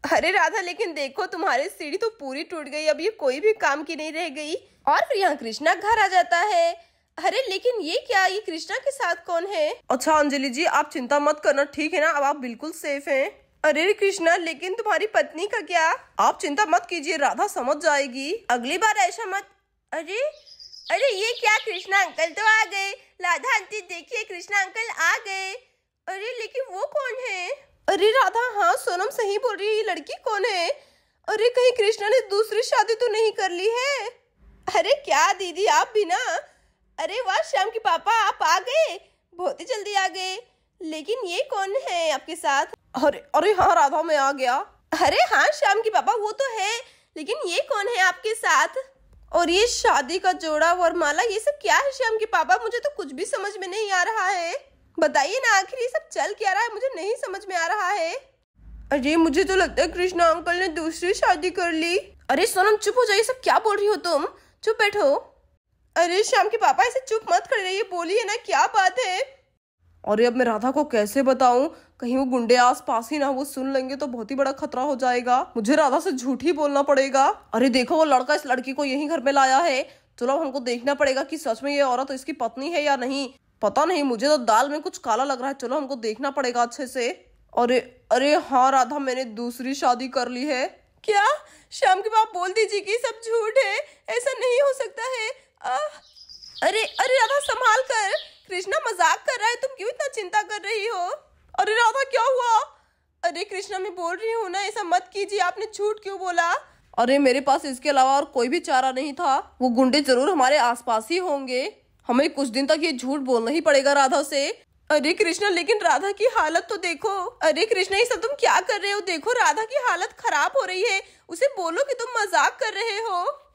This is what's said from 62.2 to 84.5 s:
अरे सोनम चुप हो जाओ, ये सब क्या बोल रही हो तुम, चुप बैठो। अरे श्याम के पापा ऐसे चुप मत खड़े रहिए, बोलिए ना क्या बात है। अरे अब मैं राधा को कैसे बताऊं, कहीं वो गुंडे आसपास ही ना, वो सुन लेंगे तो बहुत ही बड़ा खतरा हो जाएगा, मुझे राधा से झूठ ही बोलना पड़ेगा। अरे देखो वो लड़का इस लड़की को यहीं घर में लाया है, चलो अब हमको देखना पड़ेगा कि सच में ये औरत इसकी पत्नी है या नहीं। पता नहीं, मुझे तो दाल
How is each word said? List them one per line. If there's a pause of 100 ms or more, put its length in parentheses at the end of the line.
अरे
सोनम
चुप
हो
जाओ,
ये
सब
क्या
बोल
रही
हो (100)
तुम, (380)
चुप
बैठो। (840)
अरे
श्याम
के
पापा
ऐसे
चुप
मत
खड़े
रहिए,
बोलिए
ना
क्या
बात
है। (840)
अरे
अब
मैं
राधा
को
कैसे
बताऊं, (320)
कहीं
वो
गुंडे
आसपास
ही
ना,
वो
सुन
लेंगे
तो
बहुत
ही
बड़ा
खतरा
हो
जाएगा, (160)
मुझे
राधा
से
झूठ
ही
बोलना
पड़ेगा। (280)
अरे
देखो
वो
लड़का
इस
लड़की
को
यहीं
घर
में
लाया
है, (360)
चलो
अब
हमको
देखना
पड़ेगा
कि
सच
में
ये
औरत
इसकी
पत्नी
है
या
नहीं। (340)
पता
नहीं,
मुझे
तो
दाल